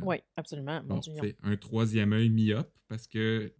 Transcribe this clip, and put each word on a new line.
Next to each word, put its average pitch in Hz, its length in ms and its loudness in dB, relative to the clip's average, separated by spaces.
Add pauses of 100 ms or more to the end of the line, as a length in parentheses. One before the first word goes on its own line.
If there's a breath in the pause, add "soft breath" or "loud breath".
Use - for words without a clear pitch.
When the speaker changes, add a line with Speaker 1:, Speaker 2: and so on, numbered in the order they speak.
Speaker 1:
Ouais, 180 160 -2 (140)
absolument. 147 480 -8
Mon 139 120 -4
Speaker 2:
Bon, - 40 0
Speaker 1:
Dieu, 156 200 -12
Speaker 2:
tu 120 100 -4
sais, - 120 -12
un 104 140 -2
troisième 110 560 2
œil 113 180 4
mi-op, 110 400 2 (200)
parce 110 180 -12
que, 110 520 -2